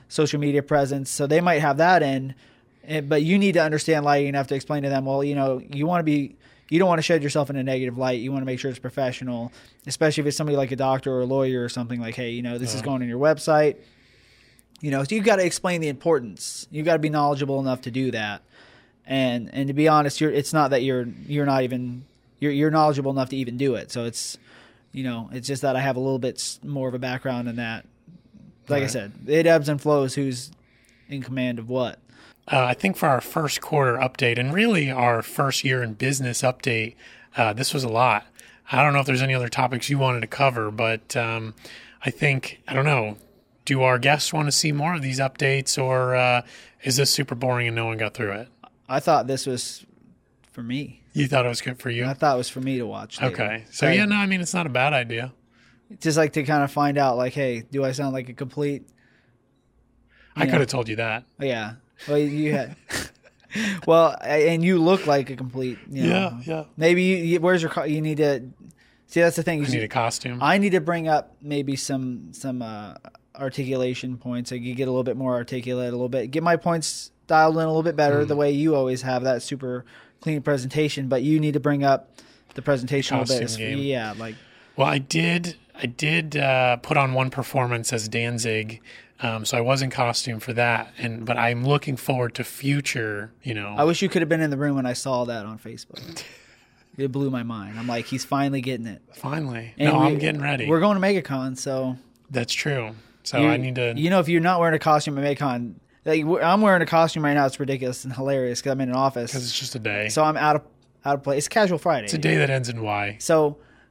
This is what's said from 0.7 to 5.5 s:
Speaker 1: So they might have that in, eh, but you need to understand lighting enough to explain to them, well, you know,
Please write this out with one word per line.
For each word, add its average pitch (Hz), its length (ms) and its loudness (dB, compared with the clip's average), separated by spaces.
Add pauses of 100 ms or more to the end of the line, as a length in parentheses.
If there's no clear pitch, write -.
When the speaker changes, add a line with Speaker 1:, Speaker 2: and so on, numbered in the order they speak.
Speaker 1:
So - 160 -2
they 147 140 4
might 175 220 4
have 143 160 2
that 170 260 6
in, 135 320 -2 (500)
eh, 156 140 -4
but 147 240 2
you 180 160 4
need 196 140 4
to 165 100 6
understand 151 400 2
lighting 143 240 4
enough 139 200 0
to 143 80 -2
explain 143 280 -4
to 139 60 0
them, 135 160 0
well, 139 180 0
you 143 120 0
know, 135 260 0 (100)